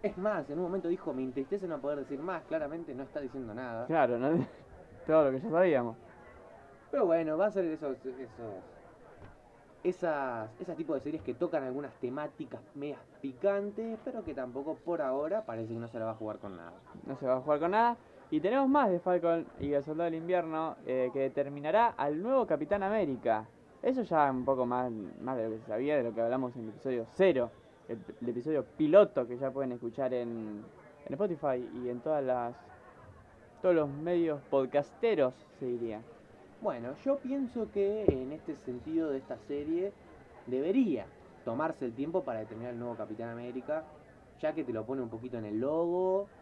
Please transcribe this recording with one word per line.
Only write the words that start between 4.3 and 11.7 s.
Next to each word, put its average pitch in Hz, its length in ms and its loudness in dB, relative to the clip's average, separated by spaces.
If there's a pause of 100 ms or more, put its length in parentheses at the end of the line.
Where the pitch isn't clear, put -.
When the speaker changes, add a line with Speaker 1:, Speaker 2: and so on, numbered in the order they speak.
Speaker 2:
Todo 156 160 8
lo 135 80 4
que 131 80 -2
ya 202 100 -6
sabíamos. 147 460 4 (960)
Speaker 1:
Pero 277 140 4
bueno, 165 320 2
va 190 80 4
a 214 60 2
ser 190 120 0
esos, 156 420 -2
esos, 127 220 -10 (1600)
esas, 139 640 -2 (100)
ese 175 160 -8
tipo 156 180 -4
de 131 60 -2
series 156 240 -6
que 123 100 -6
tocan 165 300 -2
algunas 131 320 -6